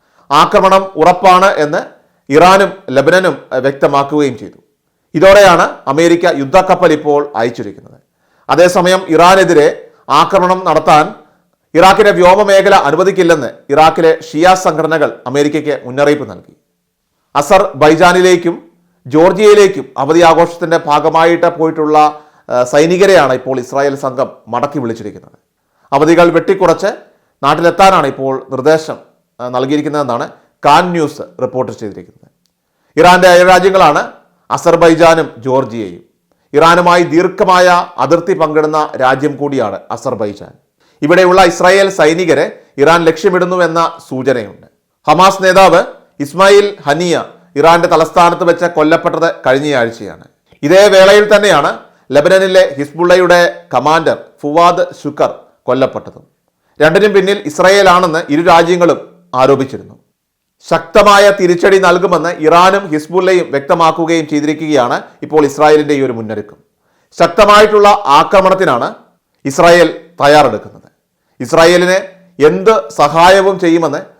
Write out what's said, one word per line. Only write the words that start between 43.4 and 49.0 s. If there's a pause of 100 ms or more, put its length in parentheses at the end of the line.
സൂചനയുണ്ട്. (420)
ഹമാസ്
നേതാവ് (360)
ഇസ്മായിൽ
ഹനിയ (320)
ഇറാന്റെ
തലസ്ഥാനത്ത്
വെച്ച്
കൊല്ലപ്പെട്ടത് (120)